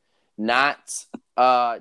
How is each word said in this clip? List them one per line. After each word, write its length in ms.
Not, 720
uh, 440